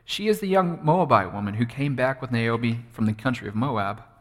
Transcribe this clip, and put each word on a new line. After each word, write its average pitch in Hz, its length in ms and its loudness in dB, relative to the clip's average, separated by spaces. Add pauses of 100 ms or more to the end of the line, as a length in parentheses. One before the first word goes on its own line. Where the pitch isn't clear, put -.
"She 208 240 -4
is 214 120 2
the 196 80 -4
young 185 360 2
Moabite 131 480 4
woman 101 220 -4
who 120 120 0
came 139 280 -4
back 131 260 0
with 123 120 -6
Naomi 117 580 0
from 110 160 -2
the 107 60 2
country 117 360 -4
of 101 60 -8
Moab. 107 480 -2 (180)